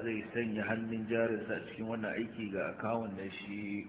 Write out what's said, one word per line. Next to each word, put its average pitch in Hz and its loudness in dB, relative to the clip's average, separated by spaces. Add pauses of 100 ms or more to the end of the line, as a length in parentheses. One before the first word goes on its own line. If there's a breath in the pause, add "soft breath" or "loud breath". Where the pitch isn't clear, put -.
zai 110 0
sanya 110 2
hannun 113 0
jarinsa 113 4
a 82 -4
cikin 113 -4
wannan 110 0
aiki, 113 -2
ga 87 0
akawun 113 0
na 95 -4
shi 101 -4